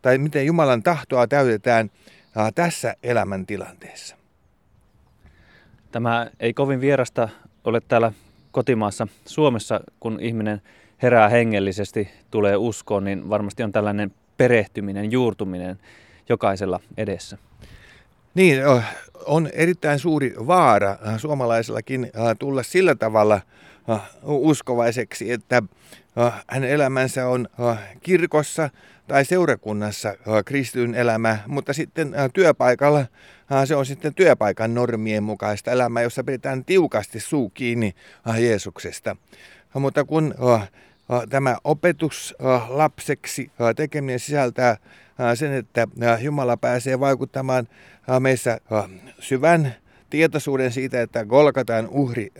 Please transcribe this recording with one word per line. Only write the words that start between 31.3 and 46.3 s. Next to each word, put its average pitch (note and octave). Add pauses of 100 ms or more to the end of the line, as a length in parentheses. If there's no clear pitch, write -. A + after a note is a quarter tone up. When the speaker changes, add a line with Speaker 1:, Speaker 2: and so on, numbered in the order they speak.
Speaker 1:
mutta C#3
sitten, D3
äh, C#3
työpaikalla, D3
äh, C3 (580)
se D3
on C#3
sitten C#3
työpaikan A2+
normien A2
mukaista G#2
elämää, A#2+
jossa B2
pidetään C3
tiukasti D3
suu B2
kiinni, A#2 (340)
äh, A2+
Jeesuksesta. G#2 (580)
Mutta C#3
kun, D#3 (200)
äh, A2
äh, G2+ (600)
tämä C3+
opetus, D3+
äh, B2
lapseksi, C#3+ (100)
äh, A2+
tekeminen C#3
sisältää, B2+
äh, G#2+ (560)
sen, C#3
että, A#2 (160)
äh, A#2
Jumala C3+